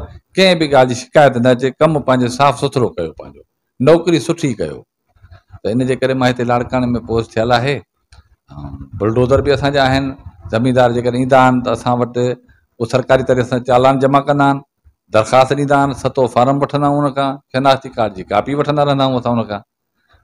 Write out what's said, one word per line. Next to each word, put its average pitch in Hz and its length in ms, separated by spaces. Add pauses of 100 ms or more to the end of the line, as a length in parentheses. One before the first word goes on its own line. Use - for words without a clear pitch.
(360)
कंहिं 185 220
बि 160 100
ॻाल्हि 131 260
जी 117 60
शिकायत 139 360
न 120 80
अचे, 127 260
कमु 151 300
पंहिंजो 127 280
साफ़ु 139 300
सुथिरो 131 300
कयो, 82 220
पंहिंजो - 300 (420)
नौकिरी 165 380
सुठी 135 340
कयो। 76 300 (800)
त - 20
इन 123 200
जे 127 100
करे 131 180
मां 127 140
हिते 123 160
लाड़काणे 123 420
में 120 200
पोस्ट 113 300
थियल 117 160
आहे। 127 220
ऐं - 960 (280)
बुलडोज़र 120 420
बि 139 100
असांजा 139 340
आहिनि, 135 280 (400)
ज़मींदार 123 400
जेकॾहिं 120 300
ईंदा 131 200
आहिनि 127 240
त - 20
असां 123 300
वटि 123 320 (500)
उहे 117 60
सरकारी 131 360
तरह 123 200
सां 120 180
चालान 131 400
जमा 139 200
कंदा 143 240
आहिनि, 139 160 (520)
दरख़्वास्त 127 400
ॾींदा 143 260
आहिनि, 139 160
सतो 131 320
फार्म 127 320
वठंदा 143 280
आहियूं 143 160
हुन 143 80
खां, 139 260 (160)
शनाख़्ती 135 360
कार्ड 110 260
जी 92 80
कापी 104 320
वठंदा 147 280
रहंदा 139 220
आहियूं 131 160
असां 120 160
हुन 113 80
खां, 101 140 (640)